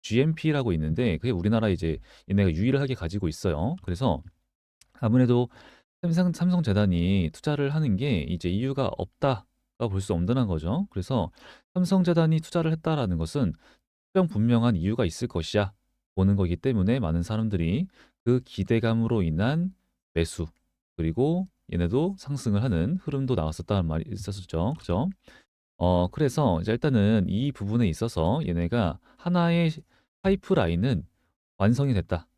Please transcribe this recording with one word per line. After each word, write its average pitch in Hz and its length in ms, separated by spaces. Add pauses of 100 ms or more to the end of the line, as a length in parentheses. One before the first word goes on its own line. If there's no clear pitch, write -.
지엠피라고 143 680
있는데 80 460
그게 123 120
우리나라 107 380
이제 85 300 (320)
얘네가 98 220
유일하게 131 420
가지고 92 340
있어요. 85 540
그래서 87 400 (720)
아무래도 123 540 (540)
삼성, 175 300
삼성재단이 98 1000
투자를 147 420
하는 147 220
게 120 260
이제 87 260
이유가 127 480
없다가 - 480 (460)
볼 95 100
수 95 140
없는 107 320
거죠. 95 440
그래서 95 400 (440)
삼성재단이 170 680
투자를 160 320
했다라는 143 460
것은 82 340 (540)
특정 185 220
분명한 120 480
이유가 101 280
있을 90 240
것이야 98 440 (420)
보는 98 220
거기 87 200
때문에 117 440
많은 85 220
사람들이 107 640 (380)
그 123 200
기대감으로 113 800
인한 123 520 (400)
매수, 82 320 (500)
그리고 139 520 (240)
얘네도 123 460
상승을 120 440
하는 113 340
흐름도 135 380
나왔었다는 90 520
말이 80 240
있었었죠. 95 680
그죠? 110 300 (680)
어, 90 300
그래서 131 520
이제 98 120
일단은 113 580
이 123 220
부분에 107 360
있어서 98 580
얘네가 87 520 (180)
하나의 170 540 (500)
파이프라인은 123 840 (500)
완성이 123 380
됐다. 87 440